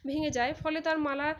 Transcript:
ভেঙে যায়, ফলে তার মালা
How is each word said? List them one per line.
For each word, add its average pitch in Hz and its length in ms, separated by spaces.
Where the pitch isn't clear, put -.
ভেঙে 302 240
যায়, 247 240
ফলে 311 260
তার 320 180
মালা 285 300